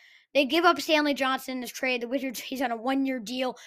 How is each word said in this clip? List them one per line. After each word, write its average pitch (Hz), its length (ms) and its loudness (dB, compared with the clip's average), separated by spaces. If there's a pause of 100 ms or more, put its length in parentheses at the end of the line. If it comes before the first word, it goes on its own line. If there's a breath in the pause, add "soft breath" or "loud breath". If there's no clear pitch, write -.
(340 soft breath)
they 285 100 6
give 311 200 2
up 339 160 6
Stanley 294 340 2
Johnson 262 400 -2
in 254 80 -6
this 233 100 -10
trade. 254 300 -2
The 240 40 -6
Wizards, 254 320 -4
he's 262 240 -6
on 247 80 -2
a 233 60 -4
one-year 262 420 0
deal. 247 380 -4 (100)